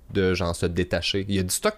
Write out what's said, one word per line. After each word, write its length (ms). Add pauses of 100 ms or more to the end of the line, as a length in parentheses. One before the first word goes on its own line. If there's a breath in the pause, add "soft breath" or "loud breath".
(140)
de, 200
genre, 220
se 100
détacher. 640
Il 80
y 40
a 40
du 100
stock 240